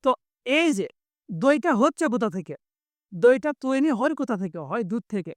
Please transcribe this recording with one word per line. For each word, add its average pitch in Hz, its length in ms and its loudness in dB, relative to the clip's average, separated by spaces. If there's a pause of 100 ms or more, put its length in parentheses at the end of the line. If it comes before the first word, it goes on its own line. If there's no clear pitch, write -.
তো 262 80 2 (340)
এই 311 280 2
যে 190 140 -2 (420)
দইটা 269 440 2
হচ্ছে 285 360 2
কোথা 220 200 -2
থেকে? 156 260 -10 (580)
দইটা 247 380 4 (100)
তৈরি 269 300 0
হয় 262 240 0
কোথা 262 220 -4
থেকে? 175 220 -8
হয় 170 240 -6
দুধ 196 260 -6
থেকে। 175 280 -8